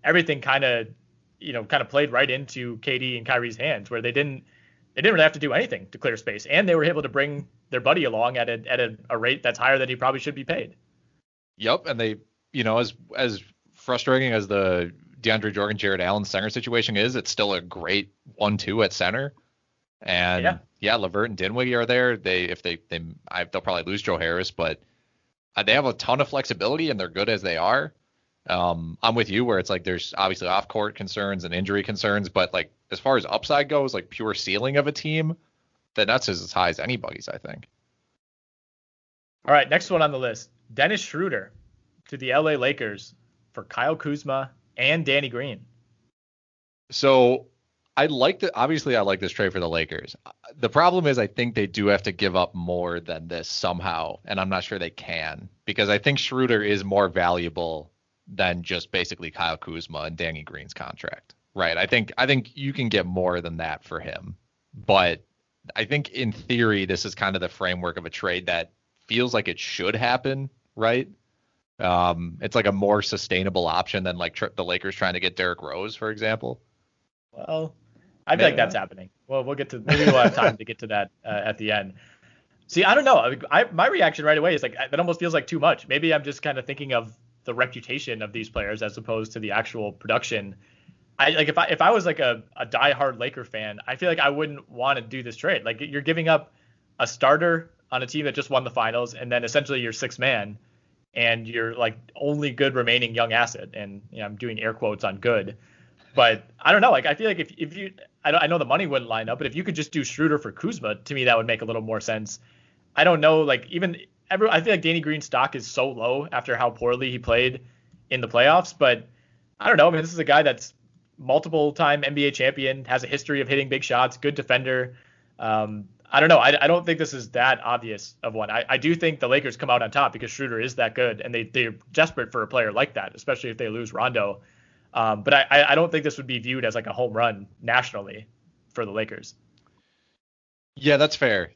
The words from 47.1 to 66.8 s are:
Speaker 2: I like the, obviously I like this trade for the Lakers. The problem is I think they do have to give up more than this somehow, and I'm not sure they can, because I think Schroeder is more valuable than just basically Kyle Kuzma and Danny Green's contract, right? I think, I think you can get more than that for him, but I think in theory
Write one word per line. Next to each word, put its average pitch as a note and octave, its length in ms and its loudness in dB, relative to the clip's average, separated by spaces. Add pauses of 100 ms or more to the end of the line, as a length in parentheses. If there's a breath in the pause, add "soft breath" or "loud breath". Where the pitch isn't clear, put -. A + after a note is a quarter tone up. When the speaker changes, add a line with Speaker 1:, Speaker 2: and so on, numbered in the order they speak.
Speaker 2:
I C#3+ 80 6
like C#3 340 2
the, - 160 -2
obviously C3+ 400 0
I A2 60 4
like G2 180 0
this F#2 120 -4
trade G2 200 0
for F#2+ 80 -4
the F2 80 -2
Lakers. E2 480 -4 (400)
The A#2+ 140 -2
problem F3 380 4
is C3 100 2
I A2 80 2
think A#2+ 300 -4
they G#2 100 0
do G2+ 220 -2
have G2+ 160 4
to G#2 80 -2
give F#2 240 -2
up F2+ 180 0
more F2 460 -4
than E2 280 -10
this E2+ 220 -10
somehow, E2+ 760 -4
and G2 160 -6
I'm F#2+ 100 -2
not F#2 140 -2
sure G#2 140 -8
they E2+ 140 -6
can, D#2+ 580 -10 (160)
because G#2 240 0
I G#2 80 4
think C#3 220 0
Schroeder B2 420 0
is G#2 220 0
more G2 260 2
valuable E2+ 840 -2 (360)
than F2+ 340 -2
just E2+ 300 -6
basically E2+ 400 -6
Kyle E2 260 -4
Kuzma E2 440 -10
and D#2+ 140 -10
Danny D#2+ 280 -6
Green's D2 320 -18
contract, - 580 -14 (220)
right? E2+ 200 0
I F#2 120 0
think, A#2 320 0
I C3 80 4
think C3+ 280 2
you C#3 160 -6
can C3 160 -2
get G2+ 200 2
more F2+ 340 0
than E2 160 -8
that D#2+ 260 -8
for D#2+ 160 -10
him, - 360 -12 (500)
but F2+ 400 4 (500)
I A2 100 -2
think D3 260 -2
in A2+ 200 -2
theory A2 540 2